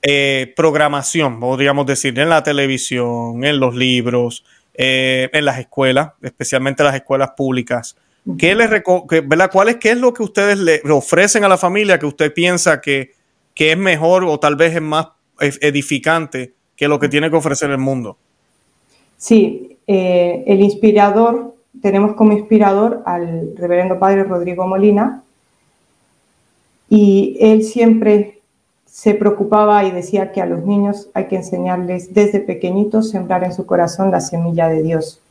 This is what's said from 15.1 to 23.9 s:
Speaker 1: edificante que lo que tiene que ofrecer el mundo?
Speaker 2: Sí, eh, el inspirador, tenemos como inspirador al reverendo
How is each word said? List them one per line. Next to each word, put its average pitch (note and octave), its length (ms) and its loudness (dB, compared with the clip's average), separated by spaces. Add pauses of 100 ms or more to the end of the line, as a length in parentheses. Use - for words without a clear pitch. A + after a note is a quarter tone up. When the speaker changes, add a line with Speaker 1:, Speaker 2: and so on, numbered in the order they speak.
Speaker 1:
edificante C#3+ 1120 -2 (240)
que D3 140 -2
lo D#3+ 100 0
que C#3+ 80 -2
tiene D3 220 0
que D#3+ 80 0
ofrecer C#3+ 340 -2
el C#3 60 -4
mundo? C3 400 -6 (1000)
Speaker 2:
Sí, - 600 2 (100)
eh, F3+ 580 0
el G3 140 4
inspirador, G#3 960 2 (260)
tenemos G3+ 340 0
como G#3+ 180 2
inspirador G#3 720 2
al E3+ 500 -6
reverendo F3+ 420 0